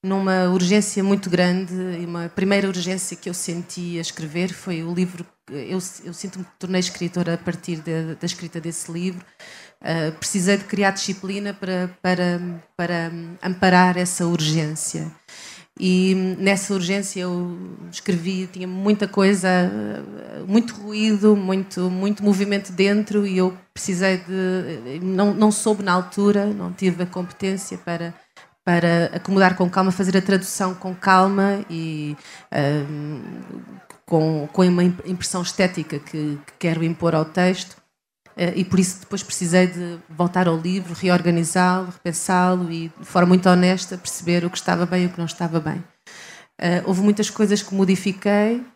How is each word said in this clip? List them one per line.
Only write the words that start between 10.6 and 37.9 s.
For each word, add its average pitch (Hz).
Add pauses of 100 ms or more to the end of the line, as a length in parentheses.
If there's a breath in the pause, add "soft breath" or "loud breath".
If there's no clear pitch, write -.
criar 202
disciplina 196
para, 185 (120)
para, 175 (360)
para 170 (300)
amparar 180
essa 180
urgência. 156 (680 loud breath)
E 185 (260)
nessa 196
urgência 190
eu 175 (340)
escrevi, 185
tinha 185
muita 196
coisa, 196 (1000)
muito 233
ruído, 214
muito, 190
muito 196
movimento 202
dentro, 202
e 185
eu 185 (160)
precisei 185
de, 175
não, 190
não 214
soube 208
na 190
altura, 202
não 202
tive 180
a -
competência 190
para, 170 (500 loud breath)
para 170 (100)
acomodar 185
com 180
calma, 190
fazer 185
a 190
tradução 185
com 185
calma 196
e, 156 (360 loud breath)
ahm, 147 (840)
com, 156
com 185
uma 175
imp-, 180
impressão 180
estética 175
que, 151
que -
quero 160
impor 165
ao 156
texto. 180 (600)